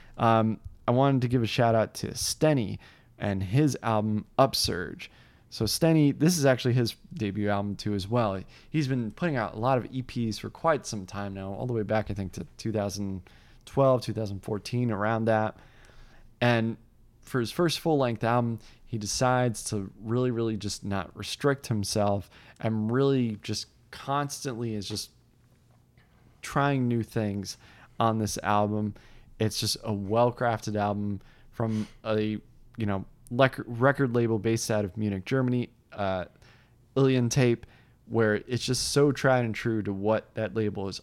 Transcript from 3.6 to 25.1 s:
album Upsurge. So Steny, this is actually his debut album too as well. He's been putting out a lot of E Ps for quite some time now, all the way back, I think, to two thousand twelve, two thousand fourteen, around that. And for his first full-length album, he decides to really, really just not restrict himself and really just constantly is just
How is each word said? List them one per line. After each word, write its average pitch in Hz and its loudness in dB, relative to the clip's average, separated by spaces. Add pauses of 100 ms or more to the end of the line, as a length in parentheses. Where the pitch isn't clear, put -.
album 107 0 (120)
Upsurge. - 0 (400)
So - -4
Steny, 156 4
this 170 4
is 139 2
actually 127 2
his 120 2 (180)
debut 104 -2
album 101 -2
too 104 -4
as 98 -4
well. 107 0 (280)
He's 151 0
been 123 -2
putting 160 -2
out 107 -2
a 107 -10
lot 127 2
of 110 -2
E 127 -6
Ps 117 -4
for 113 -10
quite 156 -2
some 98 -8
time 98 -8
now, 98 -8
all 120 -6
the 123 -4
way 110 0
back, 107 0
I - -4
think, 95 -6
to - -10 (120)
two 113 -6
thousand 98 -4 (440)
twelve, 131 2
two 110 -6
thousand 101 -6
fourteen, 117 -4
around 110 0
that. 110 2 (840)
And 117 2 (460)
for - -2
his 113 -2
first 170 0
full-length 131 0
album, 117 2 (260)
he 117 -6
decides 123 0
to 98 -4 (120)
really, 123 0
really 113 0
just 98 -6
not 98 -6
restrict 135 -2
himself 101 0 (300)
and 110 -2
really 127 2
just - -6 (240)
constantly 135 -6
is 98 -8
just 104 -8 (1300)